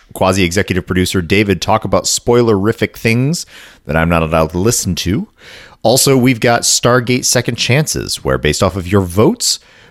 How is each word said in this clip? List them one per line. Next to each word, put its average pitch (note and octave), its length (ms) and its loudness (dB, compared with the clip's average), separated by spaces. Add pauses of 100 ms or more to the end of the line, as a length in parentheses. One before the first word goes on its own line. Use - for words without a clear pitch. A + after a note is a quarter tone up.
(120)
quasi-executive F#2+ 760 0
producer F2+ 360 0
David G2 400 0
talk G#2+ 240 0
about F#2+ 180 0
spoilerific A2+ 920 0
things B2+ 500 -2 (400)
that D2+ 100 -4
I'm E2 140 2
not E2 120 2
allowed D#2+ 280 0
to F2 80 -4
listen G2 380 -2
to. A#2 300 -4 (560)
Also, C3 360 2
we've B2 200 2
got A#2 240 2
Stargate B2 640 0
Second A#2+ 320 -2
Chances, A#2 680 -2
where C2 140 0
based C#2+ 260 0
off F#2 140 0
of F2 100 -6
your G2+ 140 2
votes, G#2 580 0 (320)